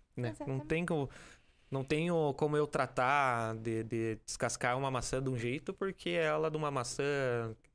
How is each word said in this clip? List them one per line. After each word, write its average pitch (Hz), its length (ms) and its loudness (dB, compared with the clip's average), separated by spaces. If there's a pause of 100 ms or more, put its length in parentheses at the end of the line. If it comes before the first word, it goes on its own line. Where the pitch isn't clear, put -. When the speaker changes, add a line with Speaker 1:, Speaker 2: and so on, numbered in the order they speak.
(160)
Speaker 1:
né? - 0 -
Não 123 140 -2
Speaker 2:
exatamente. 139 360 -4
Speaker 1:
tem 165 200 0
como, 151 240 0 (600)
não 135 140 -2
tenho 156 540 2
como 151 180 2
eu 147 100 4
tratar 127 880 2
de, 113 260 -2
de 113 420 -2
descascar 123 540 0
uma 139 120 0
maçã 131 320 -2
de 135 60 -2
um 131 80 0
jeito, 123 380 -4
porque 190 360 -4
ela 160 400 2
de 156 60 -2
uma 151 140 -2
maçã 127 840 0 (200)